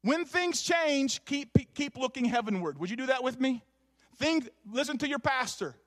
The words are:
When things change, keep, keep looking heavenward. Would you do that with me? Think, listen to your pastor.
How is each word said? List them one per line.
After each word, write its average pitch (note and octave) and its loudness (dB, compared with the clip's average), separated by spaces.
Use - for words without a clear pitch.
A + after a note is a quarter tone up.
When D#4 2
things F4 0
change, D4 2
keep, C#4 0
keep C#4+ -4
looking B3 -2
heavenward. G3+ 0
Would F3 -4
you A3+ -6
do C4 -4
that C4 2
with B3+ -2
me? C4 0
Think, D4+ 0
listen C#4 -2
to C#4+ -2
your C#4 -2
pastor. A#3 -2